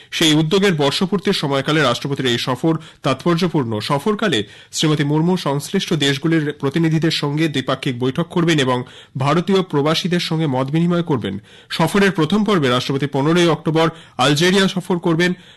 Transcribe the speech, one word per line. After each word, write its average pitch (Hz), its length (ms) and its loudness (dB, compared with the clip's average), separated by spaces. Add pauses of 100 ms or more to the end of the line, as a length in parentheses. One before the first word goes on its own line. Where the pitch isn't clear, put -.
(120)
সেই 160 220 2
উদ্যোগের 180 400 2
বর্ষপূর্তির 180 680 0
সময়কালে 156 400 0
রাষ্ট্রপতির 131 440 0
এই 120 120 2
সফর 135 360 0 (280)
তাৎপর্যপূর্ণ। 151 800 0
সফরকালে 185 600 0 (320)
শ্রীমতী 156 320 0
মুর্মু 156 340 2
সংশ্লিষ্ট 156 560 -2
দেশগুলির 147 600 0
প্রতিনিধিদের 160 580 0
সঙ্গে 151 360 -2
দ্বিপাক্ষিক 135 520 -4
বৈঠক 131 300 -2
করবেন 170 300 0
এবং 127 180 0 (400)
ভারতীয় 170 440 2
প্রবাসীদের 165 680 -2
সঙ্গে 160 180 0
মত 131 200 -2
বিনিময় 170 360 0
করবেন। 104 360 -2 (300)
সফরের 196 440 2
প্রথম 190 300 0
পর্বে 185 260 2
রাষ্ট্রপতি 135 380 0
পনেরোই 160 400 2
অক্টোবর 160 400 2 (300)
আলজেরিয়া 175 500 2
সফর 185 320 -2
করবেন। 170 320 0 (260)